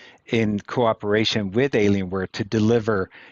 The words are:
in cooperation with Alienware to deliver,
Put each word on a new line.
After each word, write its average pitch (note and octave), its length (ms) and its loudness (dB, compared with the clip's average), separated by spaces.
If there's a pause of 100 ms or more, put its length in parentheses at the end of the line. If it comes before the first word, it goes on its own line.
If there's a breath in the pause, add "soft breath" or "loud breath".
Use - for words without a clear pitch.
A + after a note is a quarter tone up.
(280 loud breath)
in G#2+ 340 -2
cooperation A2 880 0
with C3 220 0
Alienware F#2+ 600 0
to A2+ 100 -4
deliver, G#2+ 680 0 (220 loud breath)